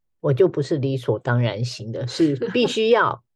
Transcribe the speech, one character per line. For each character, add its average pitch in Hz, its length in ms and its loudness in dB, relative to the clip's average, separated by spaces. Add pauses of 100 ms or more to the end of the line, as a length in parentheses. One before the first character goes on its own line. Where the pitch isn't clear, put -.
(200)
我 147 120 0
就 175 160 4
不 151 140 -2
是 151 160 -2
理 135 180 -2
所 120 220 -2
当 120 200 0
然 113 240 -2
型 117 300 -8
的， - 140 -6
是 147 280 0 (180)
必 247 140 2
须 220 240 0
要 208 300 4 (160)